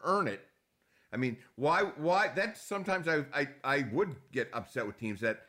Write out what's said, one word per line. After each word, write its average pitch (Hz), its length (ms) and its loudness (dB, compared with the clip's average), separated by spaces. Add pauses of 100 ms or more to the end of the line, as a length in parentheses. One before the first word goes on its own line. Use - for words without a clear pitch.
earn 185 240 2
it, 101 180 -6 (680)
I - 40 -4
mean, 120 200 0 (200)
why, 160 260 2 (140)
why, 180 320 4
that's 208 320 -2
sometimes 196 480 -2
I, 156 160 2 (100)
I, 143 140 2 (160)
I 139 260 2
would 160 240 0 (180)
get 123 200 0
upset 113 340 -4
with 107 120 -8
teams 104 240 -4
that, 110 260 0